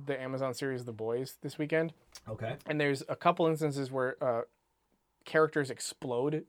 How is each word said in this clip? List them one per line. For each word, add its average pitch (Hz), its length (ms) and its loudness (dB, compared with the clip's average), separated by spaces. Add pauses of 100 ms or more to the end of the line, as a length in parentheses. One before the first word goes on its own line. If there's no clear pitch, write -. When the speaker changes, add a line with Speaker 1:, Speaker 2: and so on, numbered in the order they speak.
Speaker 1:
the 139 140 -2
Amazon 131 340 -2
series 131 300 -4
The 120 80 -8
Boys 113 500 -4
this 143 160 -8
weekend. 160 360 0 (340)
Speaker 2:
Okay. 113 380 -6
Speaker 1:
And 151 160 -2
there's 139 260 2
a 139 80 -2
couple 175 320 4
instances 147 440 0
where, 131 300 0
uh, 123 200 2 (840)
characters 156 460 4
explode 131 760 -2